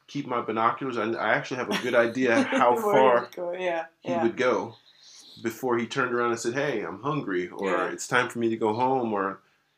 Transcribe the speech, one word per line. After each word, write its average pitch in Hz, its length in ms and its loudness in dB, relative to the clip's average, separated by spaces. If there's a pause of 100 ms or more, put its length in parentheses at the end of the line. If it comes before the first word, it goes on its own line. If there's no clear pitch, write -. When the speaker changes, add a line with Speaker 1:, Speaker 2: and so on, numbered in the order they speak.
Speaker 1:
keep 143 180 -8
my 123 160 -4
binoculars. 120 560 0
I, 110 140 0
I 110 240 0
actually 143 220 -4
have 123 120 -4
a 101 140 -2
good 123 120 0
idea 117 480 4
Speaker 2:
<laughs> - 0 -
Speaker 1:
how 123 320 4
Speaker 2:
Where 165 40 0
he - 20 -4
Speaker 1:
far 131 400 6
Speaker 2:
would 160 140 -10
go, 175 160 -6
yeah, 175 340 -4 (160)
Speaker 1:
he 175 100 -6
Speaker 2:
yeah. 135 120 0
Speaker 1:
would 113 140 -2
go 117 380 0 (680)
before 117 340 -2
he 117 80 -2
turned 123 280 -2
around 120 180 0
and 117 80 -2
said, 120 140 -4
"Hey, 135 280 -2
I'm 95 220 -10
hungry," 101 460 -4
or 98 200 -6
Speaker 2:
Yeah. 90 200 0
Speaker 1:
"It's - 180 -10
time 123 220 2
for - 100 -8
me 113 100 0
to 113 60 -2
go 110 180 2
home," 123 380 0
or, 98 300 -2 (360)